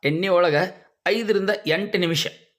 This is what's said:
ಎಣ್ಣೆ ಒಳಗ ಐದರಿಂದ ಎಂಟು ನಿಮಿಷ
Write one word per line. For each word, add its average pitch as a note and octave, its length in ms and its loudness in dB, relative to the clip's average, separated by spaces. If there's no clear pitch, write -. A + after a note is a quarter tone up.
ಎಣ್ಣೆ E3 260 -2
ಒಳಗ F3 280 4
ಐದರಿಂದ G3+ 460 0
ಎಂಟು F#3+ 300 -2
ನಿಮಿಷ E3 260 0